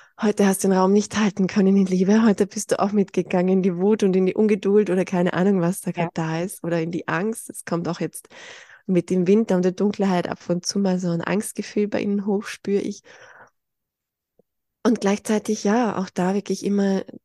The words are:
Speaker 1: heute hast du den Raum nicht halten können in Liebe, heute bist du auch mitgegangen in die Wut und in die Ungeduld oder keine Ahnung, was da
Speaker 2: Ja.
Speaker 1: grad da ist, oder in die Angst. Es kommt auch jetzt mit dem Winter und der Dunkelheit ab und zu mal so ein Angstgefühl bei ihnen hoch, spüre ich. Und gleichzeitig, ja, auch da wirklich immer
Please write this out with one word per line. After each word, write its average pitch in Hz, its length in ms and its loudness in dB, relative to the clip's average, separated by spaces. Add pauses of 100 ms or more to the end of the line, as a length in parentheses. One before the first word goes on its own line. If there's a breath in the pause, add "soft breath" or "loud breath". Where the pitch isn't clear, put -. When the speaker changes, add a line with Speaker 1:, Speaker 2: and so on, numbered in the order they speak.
(220 loud breath)
Speaker 1:
heute 208 240 2
hast 190 180 2
du 196 40 2
den 190 100 4
Raum 185 160 4
nicht 208 240 0
halten 202 300 0
können 196 280 2
in 196 120 4
Liebe, 185 360 2
heute 208 220 4
bist - 260 -6
du - 80 0
auch 202 120 0
mitgegangen 185 580 0
in 190 140 2
die 180 140 0
Wut 208 260 2
und 190 120 2
in 190 120 2
die - 80 -2
Ungeduld 208 560 2
oder 180 140 0
keine 180 280 0
Ahnung, 190 260 2
was 175 220 0
da - 80 -8
Speaker 2:
Ja. 175 140 -4
Speaker 1:
grad 165 100 -4
da 160 280 -4
ist, - 220 -10
oder 170 180 -2
in 165 100 -6
die 170 160 -8
Angst. 196 420 -4
Es - 160 -16
kommt 170 220 -4
auch 170 120 -6
jetzt - 280 -8 (580 loud breath)
mit 175 240 0
dem 180 160 0
Winter 202 300 4
und 180 100 2
der 185 60 2
Dunkelheit 190 580 0
ab - 100 -8 (100)
und 175 180 -4
zu - 100 -6
mal 185 220 0
so 180 100 -4
ein 170 120 -2
Angstgefühl 208 680 -4
bei 208 140 -4
ihnen 202 260 -2
hoch, 208 180 -2
spüre - 360 -4
ich. - 200 -8 (1800 loud breath)
Und 220 180 2
gleichzeitig, 214 640 -2
ja, 214 340 0
auch 190 140 -4
da 185 240 0
wirklich 190 280 -4
immer 196 400 0 (220)